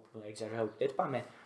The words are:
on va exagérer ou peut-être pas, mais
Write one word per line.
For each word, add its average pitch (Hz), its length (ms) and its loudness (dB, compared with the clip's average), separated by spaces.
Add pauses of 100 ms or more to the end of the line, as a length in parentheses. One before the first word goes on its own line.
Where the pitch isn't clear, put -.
(160)
on 110 40 -10
va 107 100 -10
exagérer 113 340 -2
ou 107 40 4
peut-être 131 280 2
pas, 185 100 4
mais 127 200 -2 (200)